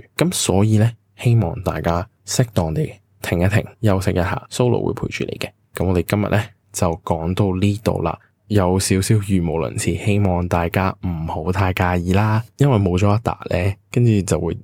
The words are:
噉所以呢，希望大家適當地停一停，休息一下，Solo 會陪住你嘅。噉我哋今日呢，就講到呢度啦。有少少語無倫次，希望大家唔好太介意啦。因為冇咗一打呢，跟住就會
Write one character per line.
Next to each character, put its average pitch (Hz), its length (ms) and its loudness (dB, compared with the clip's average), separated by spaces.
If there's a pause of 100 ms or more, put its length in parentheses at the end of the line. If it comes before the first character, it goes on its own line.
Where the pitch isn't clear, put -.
(160)
噉 175 160 0
所 95 320 2
以 110 140 4
呢， 110 120 4 (280)
希 120 180 2
望 87 260 0
大 80 200 -4
家 85 260 -2 (180)
適 - 280 0
當 80 200 0
地 78 160 -4 (320)
停 85 200 -2
一 90 80 4
停， 101 120 2 (200)
休 98 180 2
息 92 120 -2
一 90 40 -2
下， 90 340 -2
Solo 120 360 0
會 - 80 -2
陪 - 160 -6
住 - 160 -6
你 - 120 -8
嘅。 - 120 -8 (260)
噉 85 100 -2
我 92 80 2
哋 87 140 2
今 101 140 2
日 101 80 -2
呢， 104 120 2 (300)
就 - 160 0 (160)
講 85 320 -2
到 98 180 2
呢 101 300 0
度 92 180 -2
啦。 82 160 -2 (300)
有 95 300 2
少 95 220 0
少 110 160 2
語 95 340 0
無 80 120 -2
倫 65 160 -6
次， 87 180 -2
希 101 240 0
望 90 300 0
大 85 180 0
家 95 260 0 (140)
唔 82 180 -4
好 80 280 -4
太 92 180 0
介 90 320 0
意 90 80 -2
啦。 110 320 2 (140)
因 143 120 4
為 123 80 4
冇 90 200 2
咗 101 200 2
一 117 60 -4
打 - 160 -4 (100)
呢， 90 240 0 (160)
跟 120 160 2
住 107 180 4
就 87 140 0
會 82 160 -4 (100)